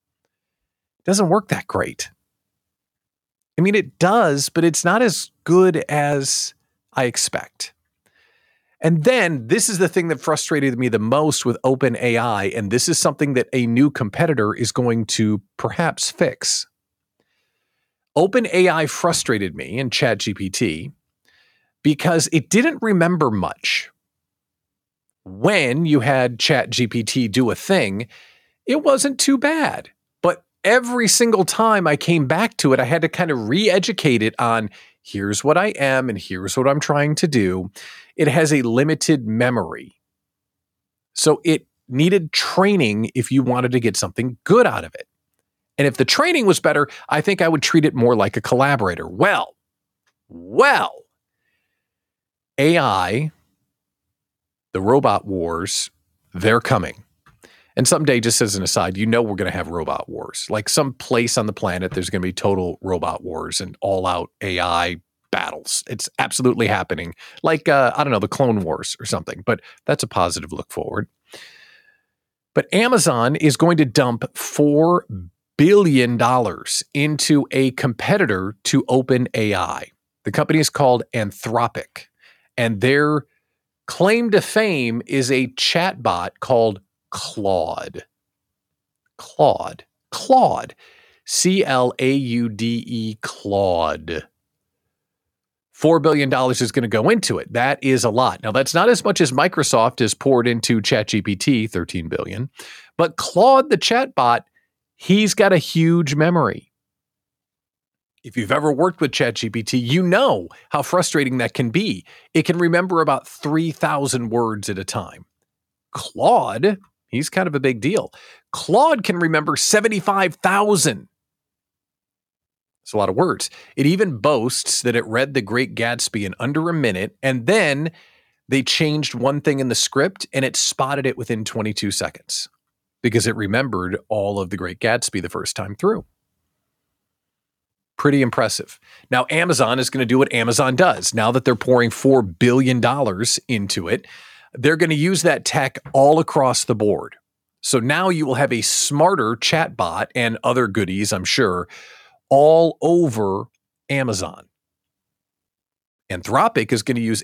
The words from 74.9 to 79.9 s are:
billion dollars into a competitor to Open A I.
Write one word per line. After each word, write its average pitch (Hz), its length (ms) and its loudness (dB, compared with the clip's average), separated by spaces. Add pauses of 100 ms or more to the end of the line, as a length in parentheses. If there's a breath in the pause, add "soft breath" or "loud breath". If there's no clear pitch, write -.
billion 143 600 6
dollars 120 640 0 (100)
into 147 560 2
a 131 220 2
competitor 117 920 0
to - 240 0
Open 127 460 2
A 107 220 0
I. - 360 -6 (320)